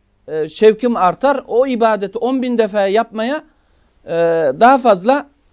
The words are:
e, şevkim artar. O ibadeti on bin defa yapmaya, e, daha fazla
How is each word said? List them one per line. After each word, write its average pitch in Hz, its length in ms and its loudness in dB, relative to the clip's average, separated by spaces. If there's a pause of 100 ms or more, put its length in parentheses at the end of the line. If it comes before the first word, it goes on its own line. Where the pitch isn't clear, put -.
(280)
e, 156 200 -4
şevkim 214 480 2
artar. 185 500 0
O 240 200 0
ibadeti 214 520 -2
on 254 240 -4
bin 247 160 -4
defa 208 280 0
yapmaya, 226 560 -2 (640)
e, - 60 -8 (480)
daha 254 180 6
fazla 240 480 0 (260)